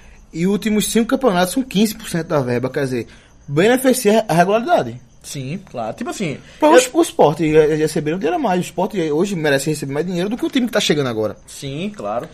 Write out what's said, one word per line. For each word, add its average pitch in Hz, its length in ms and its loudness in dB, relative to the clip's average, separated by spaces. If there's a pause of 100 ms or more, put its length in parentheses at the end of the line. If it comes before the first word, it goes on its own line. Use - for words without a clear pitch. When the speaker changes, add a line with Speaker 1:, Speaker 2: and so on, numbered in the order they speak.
(320)
Speaker 1:
E 165 140 -2
os 202 60 2
últimos 208 380 0
cinco 226 180 2
campeonatos 185 440 2
são 262 100 -2
quinze 214 320 0
por - 140 -14
cento 160 200 -4
da 151 120 2
verba, 123 300 -2
quer 143 140 -4
dizer, 127 220 -4 (400)
beneficia 220 800 2
a - 60 -2
regularidade. 190 680 2 (220)
Speaker 2:
Sim, 147 380 -10 (100)
claro. 117 240 -8
Tipo 240 160 -10
assim, 160 280 -6 (220)
Speaker 1:
Pô, 311 80 4
Speaker 2:
eu 339 120 8 (140)
Speaker 1:
o, 311 40 2
o 339 40 4
Sport 156 380 2
ia, 151 260 4
ia 156 100 2
receber 156 380 -2
um 190 40 -6
dinheiro 311 180 -2
a - 20 -2
mais. 190 220 0
O - 20 -2
Sport 175 320 -4 (180)
hoje 185 240 0
merece 147 320 0
receber 147 240 -4
mais 151 140 -4
dinheiro 180 240 -4
do 240 80 -4
que - 80 -6
o - 20 -2
time 247 180 0
que 226 60 -6
tá - 80 0
chegando 147 280 0
agora. 107 280 -4 (100)
Speaker 2:
Sim, 147 480 -10
claro. 110 400 -6